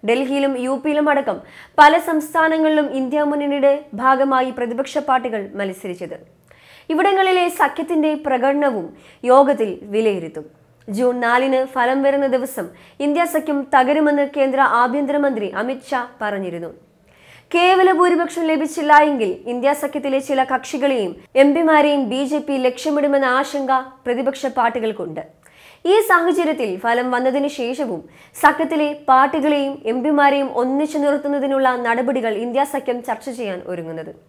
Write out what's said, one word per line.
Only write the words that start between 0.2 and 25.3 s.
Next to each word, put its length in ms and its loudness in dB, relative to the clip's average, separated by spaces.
യു 80 -2
പിയിലും 260 2
അടക്കം 260 0
പല 120 10
സംസ്ഥാനങ്ങളിലും 760 2
ഇന്ത്യ 200 -2
മുന്നണിയുടെ 440 2
ഭാഗമായി 560 2
പ്രതിപക്ഷ 420 -4
പാർട്ടികൾ 320 0
മത്സരിച്ചത്. 580 -8
ഇവിടങ്ങളിലെ 520 2
സഖ്യത്തിന്റെ 500 0
പ്രകടനവും 600 0
യോഗത്തിൽ 400 4
വിലയിരുത്തും. 520 -2
ജൂൺ 280 0
നാലിന് 340 2
ഫലം 300 0
വരുന്ന 300 2
ദിവസം 320 -4
ഇന്ത്യ 200 0
സഖ്യം 240 -2
തകരുമെന്ന് 500 4
കേന്ദ്ര 240 0
ആഭ്യന്തരമന്ത്രി 680 0
അമിത് 300 -6
ഷാ 100 -2
പറഞ്ഞിരുന്നു. 480 -6
കേവല 340 4
ഭൂരിപക്ഷം 520 2
ലഭിച്ചില്ല 420 0
എങ്കിൽ 200 -2
ഇന്ത്യ 200 0
സഖ്യത്തിലെ 460 -2
ചില 140 0
കക്ഷികളെയും 600 -2
എം 120 8
പിമാരെയും 480 4
ബി 100 -2
ജെ 160 0
പി 80 -2
ലക്ഷ്യമിടുമെന്ന 640 0
ആശങ്ക 340 -2
പ്രതിപക്ഷ 520 -4
പാർട്ടികൾക്കുണ്ട്. 640 -4